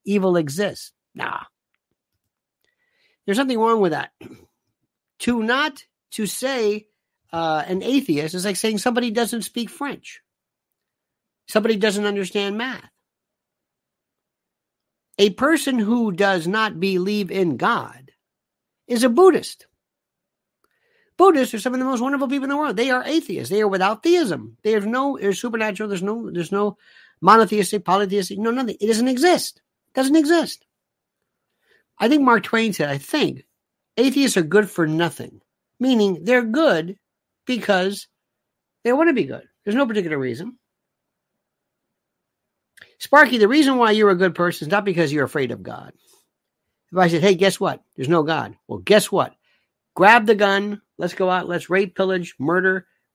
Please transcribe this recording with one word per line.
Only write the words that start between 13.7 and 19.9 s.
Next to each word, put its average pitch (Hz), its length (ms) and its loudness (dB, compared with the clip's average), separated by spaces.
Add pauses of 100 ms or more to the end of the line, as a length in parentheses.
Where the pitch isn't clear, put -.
A 202 140 4
person 277 480 0
who 220 320 0
does 185 340 0
not 202 340 -2
believe 190 520 -2
in 180 260 -2
God 156 540 -4 (760)
is 240 180 -2
a 262 60 4
Buddhist. 320 560 2 (1500)